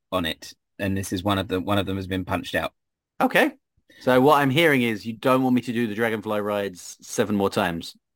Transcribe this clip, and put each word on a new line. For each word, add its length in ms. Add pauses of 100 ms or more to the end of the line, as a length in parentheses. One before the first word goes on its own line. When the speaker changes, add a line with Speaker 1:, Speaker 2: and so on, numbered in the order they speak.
(120)
Speaker 1:
on 140
it, 280 (260)
and 180
this 140
is 120
one 160
of 80
them. 180
One 120
of 100
them 100
has 100
been 180
punched 300
out. 180 (480)
Speaker 2:
Okay. 300 (480)
So 220
what 180
I'm 120
hearing 320
is 220
you 80
don't 300
want 120
me 60
to 120
do 140
the 80
Dragonfly 460
rides 600
seven 340
more 140
times. 460 (200)